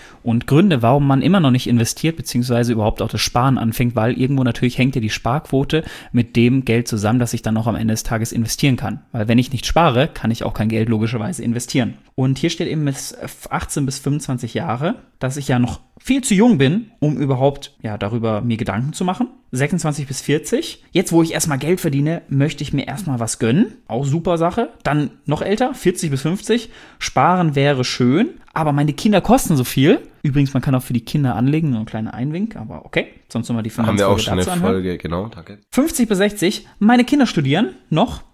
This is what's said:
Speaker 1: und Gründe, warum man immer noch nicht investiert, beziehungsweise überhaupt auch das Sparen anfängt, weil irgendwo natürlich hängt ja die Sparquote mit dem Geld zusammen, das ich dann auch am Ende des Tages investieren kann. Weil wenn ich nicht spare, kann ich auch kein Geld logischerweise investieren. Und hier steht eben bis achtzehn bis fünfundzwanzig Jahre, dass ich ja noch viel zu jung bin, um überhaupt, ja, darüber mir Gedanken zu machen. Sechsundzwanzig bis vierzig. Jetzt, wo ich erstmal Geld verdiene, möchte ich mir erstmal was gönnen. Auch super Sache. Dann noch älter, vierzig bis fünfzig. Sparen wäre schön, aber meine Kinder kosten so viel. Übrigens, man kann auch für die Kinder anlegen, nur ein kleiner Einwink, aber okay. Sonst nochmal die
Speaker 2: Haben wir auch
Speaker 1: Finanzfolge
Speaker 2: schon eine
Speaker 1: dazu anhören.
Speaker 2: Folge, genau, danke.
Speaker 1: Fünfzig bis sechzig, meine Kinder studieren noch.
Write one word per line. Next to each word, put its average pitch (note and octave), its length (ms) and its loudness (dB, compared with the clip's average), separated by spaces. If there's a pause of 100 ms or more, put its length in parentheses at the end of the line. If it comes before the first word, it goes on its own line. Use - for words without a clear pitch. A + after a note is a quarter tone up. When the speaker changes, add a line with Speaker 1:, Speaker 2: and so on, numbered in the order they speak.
(220)
Speaker 1:
und A#2 240 0
Gründe, D3+ 380 4
warum C#3 240 4
man C3+ 160 2
immer F#3+ 160 4
noch C#3+ 100 4
nicht B2 160 2
investiert, A#2+ 520 0
beziehungsweise A#2+ 560 0
überhaupt A2 280 0
auch G#2+ 80 -2
das - 120 -4
Sparen B2+ 360 2
anfängt, A#2 380 0
weil A#2 180 2
irgendwo C3 300 2
natürlich B2 340 0
hängt C3 160 2
ja B2+ 80 -2
die G#2+ 80 -2
Sparquote C3+ 760 -2 (280)
mit A#2+ 240 0
dem B2 300 4
Geld A#2+ 220 0
zusammen, G#2+ 300 0
das A#2+ 160 0
ich A#2 80 -4
dann A2 160 -2
auch A2+ 80 -2
am A#2 100 0
Ende A2 180 0
des A2 100 -4
Tages A2+ 280 -2
investieren A#2 440 0
kann. G#2 260 -6 (100)
Weil A2 160 -4
wenn A#2+ 120 4
ich B2 120 0
nicht - 140 -6
spare, D#3 420 4
kann - 220 -6
ich B2 140 -2
auch - 100 -4
kein A2 160 -2
Geld A2 180 0
logischerweise A2+ 560 -2
investieren. A#2 520 -2 (180)
Und C3+ 240 0
hier E3+ 140 0
steht - 160 -4
eben D3+ 180 -2
bis - 320 -6 (320)
achtzehn D3 380 -4
bis C3+ 100 -6
fünfundzwanzig C#3 560 -4
Jahre, C#3 420 -2 (220)
dass C3 200 -4
ich C#3 100 -8
ja C3 100 2
noch A#2+ 240 0 (180)
viel C4+ 240 -2
zu G#3 120 2
jung G#3 240 6
bin, E3 400 2
um D3+ 180 0
überhaupt, C#3 640 -2
ja, G#2+ 160 -8
darüber A2 440 -2
mir A#2 160 -2
Gedanken A#2 360 -2
zu - 100 -6
machen. F3+ 260 -2 (220)
Sechsundzwanzig D3 560 -2
bis C3+ 140 -8
vierzig. D#3 680 -2
Jetzt, F3 200 0
wo E3 100 6
ich E3 120 0
erstmal D3+ 240 -2
Geld D#3+ 220 0
verdiene, D3+ 480 0
möchte C#3 360 0
ich C3+ 100 -6
mir C#3 140 -2
erstmal C3+ 320 -6
was A2+ 200 -6
gönnen. D3 340 2 (140)
Auch C3 180 -4
super E3 320 0
Sache. F3 320 0 (140)
Dann D3 280 0 (140)
noch C#3+ 160 -2
älter, B3 320 0
vierzig F3+ 380 -2
bis C3+ 100 -2
fünfzig. G#3 480 -2 (300)
Sparen D#3+ 560 2
wäre C#3 280 2
schön, C#3 460 2 (240)
aber D3+ 200 0
meine D3 200 2
Kinder G3+ 280 2
kosten A3 340 4
so B2+ 80 2
viel. C#3+ 360 4 (240)
Übrigens, C#3 300 2
man - 80 0
kann C3+ 140 0
auch B2+ 80 0
für - 100 -6
die A#2 120 -2
Kinder C3+ 300 0
anlegen, D3 340 2
nur A#2 100 0
ein A2 60 -4
kleiner A2 280 -8
Einwink, D#3 420 -6
aber G2 300 -14
okay. - 220 -4 (220)
Sonst - 180 -6
nochmal A#2 160 -2
die A2 80 -6
Speaker 2:
Haben A2 260 0
wir G2 120 4
auch G2 100 2
Speaker 1:
Finanzfolge - 20 -2
Speaker 2:
schon - 120 -2
eine F2+ 80 0
Speaker 1:
dazu F2+ 100 0
anhören. F2 220 0
Speaker 2:
Folge, F#2 240 -4
genau, F2 300 -6
danke. G#2 320 -18 (120)
Speaker 1:
Fünfzig C4 380 0
bis G3 80 0
sechzig, G3+ 500 -2 (120)
meine A#3+ 260 6
Kinder C#4+ 220 2
studieren D#3+ 480 0 (140)
noch. F3+ 340 -2 (100)